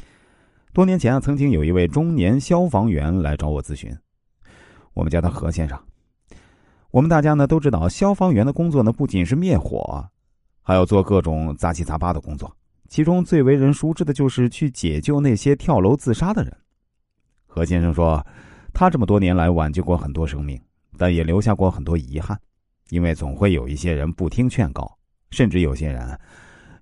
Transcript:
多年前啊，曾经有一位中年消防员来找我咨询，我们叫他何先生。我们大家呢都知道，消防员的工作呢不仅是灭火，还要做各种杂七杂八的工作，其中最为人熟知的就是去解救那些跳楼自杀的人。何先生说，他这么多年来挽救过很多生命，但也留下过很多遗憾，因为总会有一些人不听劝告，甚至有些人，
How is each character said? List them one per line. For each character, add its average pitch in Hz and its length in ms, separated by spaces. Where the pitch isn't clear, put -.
多 180 140
年 185 120
前 123 160
啊， 139 60
曾 143 160
经 139 160
有 78 120
一 80 80
位 90 140
中 156 300
年 110 240
消 175 260
防 113 240
员 82 320
来 73 140
找 73 140
我 73 120
咨 73 140
询， 55 180
我 82 100
们 80 80
叫 85 80
他 82 100
何 80 220
先 80 160
生。 67 100
我 123 100
们 160 80
大 160 120
家 151 120
呢 143 120
都 160 140
知 147 100
道， 87 200
消 196 240
防 185 200
员 110 120
的 143 80
工 170 180
作 143 100
呢 110 100
不 139 140
仅 92 200
是 98 100
灭 170 220
火， - 480
还 - 120
要 92 120
做 98 180
各 98 180
种 78 360
杂 85 160
七 82 100
杂 76 140
八 87 160
的 76 80
工 73 160
作， - 160
其 - 160
中 175 200
最 165 200
为 131 100
人 139 200
熟 156 200
知 165 120
的 143 80
就 135 160
是 123 200
去 143 220
解 78 300
救 143 180
那 139 160
些 139 220
跳 139 240
楼 98 120
自 131 200
杀 175 200
的 214 120
人。 - 120
何 82 200
先 87 160
生 85 120
说， 80 320
他 185 160
这 165 80
么 120 80
多 104 140
年 92 160
来 87 140
挽 80 220
救 78 120
过 87 140
很 73 140
多 80 140
生 71 180
命， 69 140
但 90 160
也 82 80
留 82 200
下 107 120
过 95 160
很 78 140
多 80 140
遗 67 200
憾， 80 220
因 87 120
为 85 120
总 71 220
会 101 160
有 65 160
一 71 80
些 80 180
人 73 180
不 85 180
听 123 200
劝 98 220
告， - 260
甚 123 180
至 85 100
有 73 160
些 78 160
人， 62 260